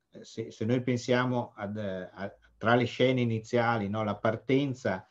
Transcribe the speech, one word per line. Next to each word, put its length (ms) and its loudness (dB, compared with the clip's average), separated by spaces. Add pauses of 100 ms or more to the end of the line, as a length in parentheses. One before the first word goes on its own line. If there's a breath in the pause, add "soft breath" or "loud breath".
(120)
eh, 120 -20
se, 280 -10
se 120 -8
noi 180 2
pensiamo 720 0
ad, 220 -8
eh, 360 -6
a, 200 -8 (240)
tra 180 4
le 100 4
scene 360 2
iniziali, 680 0
no, 160 -2
la 120 -2
partenza, 960 -2